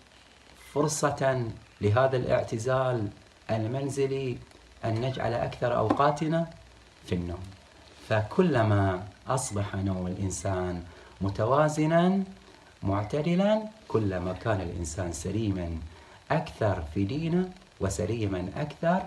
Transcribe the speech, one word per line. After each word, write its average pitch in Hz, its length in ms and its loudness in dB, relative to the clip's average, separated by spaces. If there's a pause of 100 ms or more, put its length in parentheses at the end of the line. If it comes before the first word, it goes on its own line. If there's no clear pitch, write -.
(720)
فرصة 135 760 0 (300)
لهذا 127 360 4
الاعتزال 123 920 0 (420)
المنزلي 135 880 -2 (460)
أن 110 160 0
نجعل 123 340 -2
أكثر 120 420 0
أوقاتنا 151 760 2 (560)
في - 80 -2
النوم. 87 280 -4 (680)
فكلما 104 1000 4 (220)
أصبح 101 460 -2
نوم 95 320 0
الإنسان 90 800 -2 (360)
متوازنا 156 1040 4 (580)
معتدلا، 165 800 2 (260)
كلما 92 440 0
كان 95 280 -2
الإنسان 87 520 -6
سليما 92 680 -2 (520)
أكثر 107 520 -2 (120)
في 98 100 0
دينه 165 460 0 (300)
وسليما 98 760 -2
أكثر 165 500 0